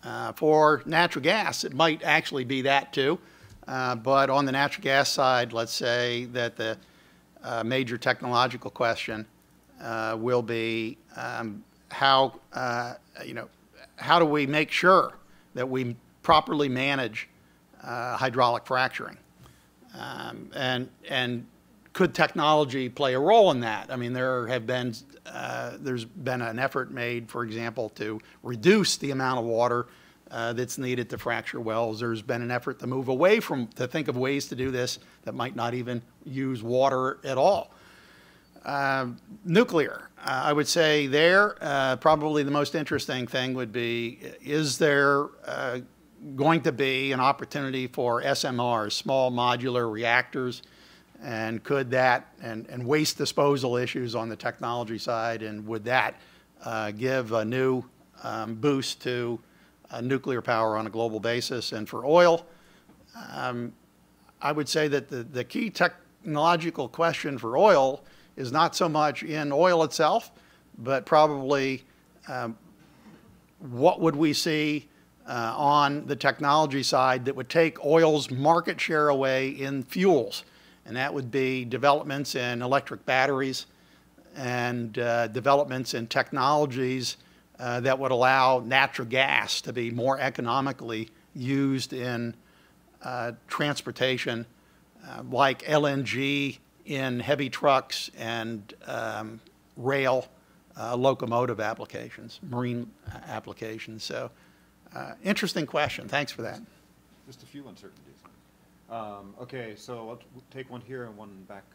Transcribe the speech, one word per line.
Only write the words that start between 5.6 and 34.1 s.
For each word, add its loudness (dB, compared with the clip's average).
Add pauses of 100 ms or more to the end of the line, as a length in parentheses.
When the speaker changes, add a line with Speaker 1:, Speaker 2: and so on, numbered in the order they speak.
Speaker 1:
say -2
that -4
the, -4 (680)
uh, -4
major -2
technological 0
question, -2 (560)
uh, -4
will 2
be, -4 (160)
um, -8 (260)
how, 2 (140)
uh, -4 (320)
you -12
know, -12 (460)
how 4
do 8
we 2
make 0
sure 4 (380)
that -2
we -2 (260)
properly 4
manage, -2 (560)
uh, -6
hydraulic 2
fracturing? -4 (800)
Um, -12
and, -2 (220)
and -2 (460)
could 2
technology 2
play 0
a 2
role 8
in 2
that? -4
I -6
mean, -4
there -2
have -2
been, -2 (320)
uh, -8
there's -4
been -6
an -6
effort -6
made, -6
for -6
example, -8
to -8 (240)
reduce 4
the -6
amount 0
of -2
water, 2 (420)
uh, -4
that's -4
needed -2
to -8
fracture -4
wells. -2
There's -4
been -4
an -4
effort -4
to -8
move -4
away 4
from, -4
to -4
think -4
of -2